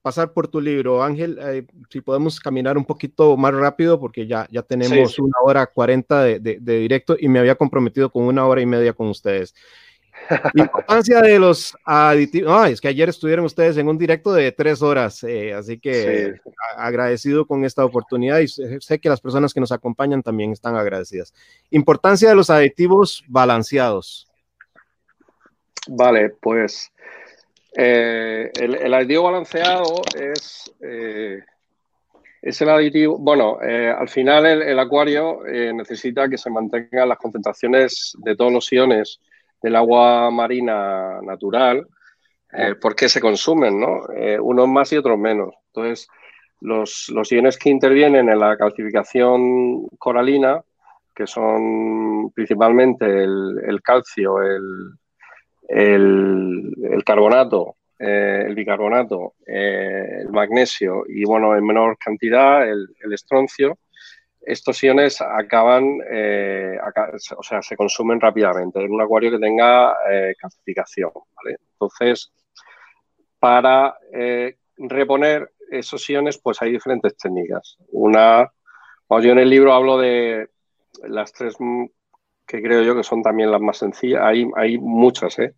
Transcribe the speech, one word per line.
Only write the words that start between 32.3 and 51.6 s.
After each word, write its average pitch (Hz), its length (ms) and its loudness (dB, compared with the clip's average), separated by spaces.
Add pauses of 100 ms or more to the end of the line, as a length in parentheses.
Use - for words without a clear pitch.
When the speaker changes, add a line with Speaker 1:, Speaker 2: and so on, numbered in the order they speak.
Speaker 2:
es - 180 -8
el 151 80 2
aditivo, 151 500 2
bueno, 139 440 2
eh, 117 340 -2
al 127 120 -6
final 143 380 2
el, 156 160 4
el 143 160 0
acuario, 147 680 -2
eh, 120 260 -4
necesita 120 560 -6
que 135 100 -4
se 123 120 -10
mantengan 117 580 -2
las 117 100 -2
concentraciones 117 1000 -2
de 110 180 -4
todos 123 160 2
los 123 200 -2
iones 127 480 2 (420)
del 113 140 -2
agua 120 540 4
marina 104 920 -4
natural, 120 640 -2 (640)
eh, - 280 -4
porque 113 280 0
se 123 120 0
consumen, 113 600 0
¿no? - 340 -4
Eh, 110 240 -4
unos 123 300 2
más 139 240 0
y 151 40 0
otros 127 220 0
menos. 104 360 -2 (140)
Entonces, 117 400 -10 (520)
los, 110 540 -6
los 110 180 -4
iones 127 260 2
que 143 120 2
intervienen 135 580 4
en 107 100 4
la 107 180 2
calcificación 123 1300 0 (120)
coralina, 135 640 0 (520)
que 104 120 -8
son 110 1040 -4